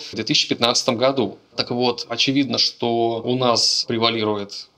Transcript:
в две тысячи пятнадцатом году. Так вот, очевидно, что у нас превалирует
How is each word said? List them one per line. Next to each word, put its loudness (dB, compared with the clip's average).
в -10
две -4
тысячи 0
пятнадцатом 0
году. 0
Так -4
вот, 0
очевидно, 0
что 0
у 0
нас 2
превалирует 0